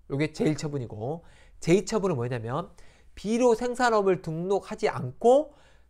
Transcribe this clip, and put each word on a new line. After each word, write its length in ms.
요게 220
제일 220
처분이고, 680
제이 260
처분은 300
뭐냐면 540
비료 400
생산업을 640
등록하지 680
않고 640